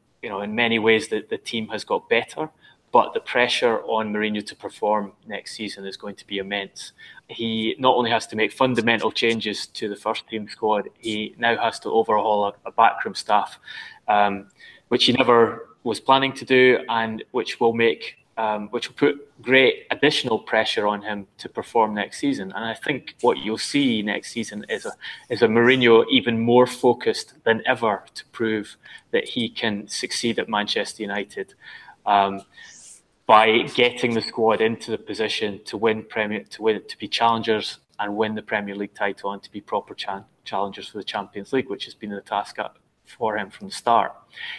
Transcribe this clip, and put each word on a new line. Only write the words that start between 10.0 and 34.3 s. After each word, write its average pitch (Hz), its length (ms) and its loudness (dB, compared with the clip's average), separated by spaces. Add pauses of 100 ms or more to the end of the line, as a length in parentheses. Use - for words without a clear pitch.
team 107 220 -8
squad, 107 480 -2
he 107 400 -6
now 117 240 0
has 113 200 -2
to - 100 -6
overhaul 107 540 2
a, 101 80 -4 (160)
a - 20 -10
backroom 113 420 2
staff, - 460 0 (480)
um, 101 400 2 (400)
which 120 180 2
he 123 80 4
never 117 560 4 (140)
was 110 160 -4
planning 135 340 2
to 131 100 -14
do, 127 360 6 (100)
and 113 400 -2
which - 300 -4
will 117 140 4
make 113 420 0 (220)
um, 107 320 -2
which 120 180 -6
will - 80 -20
put - 460 -2
great 127 480 4
additional 131 500 0
pressure 110 480 0
on 104 140 -2
him 101 260 -8 (120)
to - 100 -14
perform 110 440 -2
next 101 260 -6
season. 110 360 -4
And 104 80 -8
I 113 120 -6
think - 460 -8
what 117 160 2
you'll 101 200 -4
see 123 440 0
next 104 300 -6
season 107 380 -10
is 110 160 -6
a, 107 60 -8 (380)
is 120 120 -4
a 120 60 8
Mourinho 117 640 6
even 117 300 2
more 120 280 6
focused - 640 -2 (100)
than 113 220 2
ever 117 380 0 (100)
to - 140 -16
prove 110 500 -4 (340)
that - 160 0
he - 220 -4
can 107 380 -4
succeed - 520 -4
at 107 80 -4
Manchester 104 540 -4
United, 101 540 -8 (500)
um, 98 360 2 (840)
by 110 380 8 (120)
getting 120 380 2
the 113 80 2
squad 110 400 2